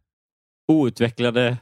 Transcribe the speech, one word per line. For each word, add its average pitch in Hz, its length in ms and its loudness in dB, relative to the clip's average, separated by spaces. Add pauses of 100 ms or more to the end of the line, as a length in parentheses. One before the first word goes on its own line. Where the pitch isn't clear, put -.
(720)
Outvecklade 120 880 0